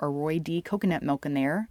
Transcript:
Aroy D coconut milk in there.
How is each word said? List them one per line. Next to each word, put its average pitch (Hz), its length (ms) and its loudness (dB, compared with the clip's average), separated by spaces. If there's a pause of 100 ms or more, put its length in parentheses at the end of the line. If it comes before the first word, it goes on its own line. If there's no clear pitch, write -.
Aroy 151 380 0
D 165 220 -2
coconut 190 420 0
milk 143 220 0
in 147 80 -2
there. 151 380 2